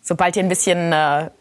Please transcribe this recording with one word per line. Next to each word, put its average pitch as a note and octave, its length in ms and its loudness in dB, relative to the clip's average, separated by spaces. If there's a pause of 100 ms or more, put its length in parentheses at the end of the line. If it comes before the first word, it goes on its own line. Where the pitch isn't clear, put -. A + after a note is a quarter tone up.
sobald F3+ 340 0
dir G3 60 0
ein F#3+ 60 0
bisschen, F3 440 0
äh, D#3 380 0 (100)